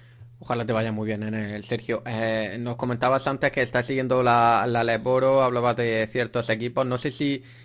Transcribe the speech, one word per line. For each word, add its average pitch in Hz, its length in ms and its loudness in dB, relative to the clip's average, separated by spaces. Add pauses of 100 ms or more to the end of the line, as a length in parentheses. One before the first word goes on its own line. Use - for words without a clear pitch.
(400)
Ojalá 117 260 -6
te 117 80 -2
vaya 113 180 0
muy 107 160 -4
bien 107 160 -4
en 107 120 -6
él, 104 280 -6
Sergio. 113 420 -4
Eh, 110 540 -2
nos 120 160 -6
comentabas 127 520 0
antes 139 240 0
que 135 100 -2
estás 120 240 0
siguiendo 131 380 0
la, 117 440 6
la 117 160 2
Leboro, 127 580 2
hablabas 123 360 2
de 113 340 0
ciertos 120 380 -2
equipos. 120 360 -2
No 123 120 -2
sé 139 140 -6
si 139 320 -4 (220)